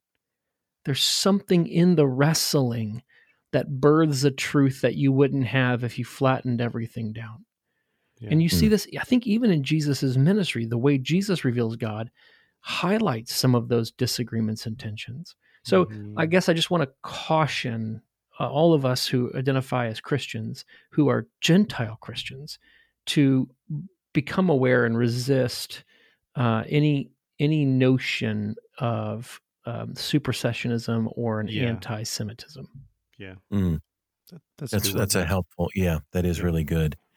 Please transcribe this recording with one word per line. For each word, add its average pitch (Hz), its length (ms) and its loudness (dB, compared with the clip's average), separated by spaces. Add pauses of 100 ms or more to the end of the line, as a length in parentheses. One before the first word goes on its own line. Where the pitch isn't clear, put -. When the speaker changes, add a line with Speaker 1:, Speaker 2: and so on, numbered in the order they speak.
(840)
Speaker 1:
There's 135 180 -2
something 190 640 2
in 175 280 4
the 151 120 6
wrestling 127 960 0 (500)
that 135 280 -2
births 147 440 4
a 143 60 6
truth 135 500 2
that 127 160 2
you 139 160 2
wouldn't 135 340 2
have 123 380 0
if 120 140 -6
you 123 60 -6
flattened 127 560 0
everything 117 520 -6
down. 113 320 -14 (760)
Speaker 2:
Yeah. 110 140 -12
Speaker 1:
And 156 100 4
you 170 60 2
see 180 180 4
Speaker 3:
Mm. 214 40 6
Speaker 1:
this, 208 160 2 (120)
I - 60 -6
think, 247 220 2
even 226 240 2
in 156 120 2
Jesus's 139 540 0
ministry, 151 480 2
the 117 140 -2
way 143 200 4
Jesus 175 460 0
reveals 117 320 0
God 113 340 -6 (500)
highlights 175 760 -2
some 127 200 4
of 120 140 0
those 117 220 0
disagreements 113 760 -4
and 113 120 -8
tensions. 113 560 -12 (300)
So 185 220 4
Speaker 2:
Mm-hmm. 107 320 -10
Speaker 1:
I 165 80 2
guess 180 220 2
I 175 60 4
just 165 160 0
wanna 165 180 2 (140)
caution, 113 1000 -2 (380)
uh, 120 80 -2
all 156 260 4
of 139 100 2
us 127 220 0
who 123 280 0
identify 127 540 -2
as 110 120 -8
Christians, 117 640 -6 (260)
who 147 180 2
are 120 200 0 (120)
Gentile 160 560 2
Christians, - 600 -14 (480)
to 135 420 2 (640)
become 180 380 0
aware 127 340 4
and 117 120 0
resist, 123 880 -2 (520)
uh, 113 320 0
any, 147 420 0 (280)
any 151 260 2
notion 127 880 0 (240)
of, 113 600 -4 (240)
um, 117 300 -10
supersessionism 117 1200 -2
or 110 240 -4
an 107 80 -6
Speaker 2:
Yeah. 107 200 -4
Speaker 1:
anti-Semitism. 110 1000 -10 (500)
Speaker 2:
Yeah. 95 180 -16 (160)
Speaker 3:
Mm. 90 280 0 (500)
Speaker 2:
That, 170 100 -20 (180)
that's 135 140 -10
a 107 40 -2
Speaker 3:
That's, 104 120 0
Speaker 2:
good 98 60 -2
one. - 60 -2
Speaker 3:
that's 101 140 -2
a 92 100 0
helpful, 87 500 -4
yeah, 87 240 0 (140)
that 87 120 -2
is 87 140 -2
Speaker 2:
Yeah. 87 60 -2
Speaker 3:
really 82 200 0
good. 80 320 0 (200)